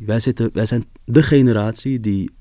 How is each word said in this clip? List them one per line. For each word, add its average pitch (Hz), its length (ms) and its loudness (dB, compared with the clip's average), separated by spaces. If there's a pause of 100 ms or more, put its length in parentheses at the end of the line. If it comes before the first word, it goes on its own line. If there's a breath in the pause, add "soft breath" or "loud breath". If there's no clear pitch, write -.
Wij 110 140 -2
zitten, 117 340 -2
wij 110 120 -2
zijn 120 200 -2 (180)
de 135 200 4
generatie 120 760 2
die 101 420 -4